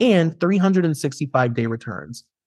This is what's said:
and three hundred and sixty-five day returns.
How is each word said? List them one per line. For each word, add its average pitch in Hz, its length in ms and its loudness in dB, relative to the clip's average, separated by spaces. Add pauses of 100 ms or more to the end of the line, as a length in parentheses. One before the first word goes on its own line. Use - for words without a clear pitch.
and 180 400 2
three 190 180 2
hundred 185 260 2
and 156 120 0
sixty-five 131 580 -2
day 117 120 -2
returns. 113 580 -10 (220)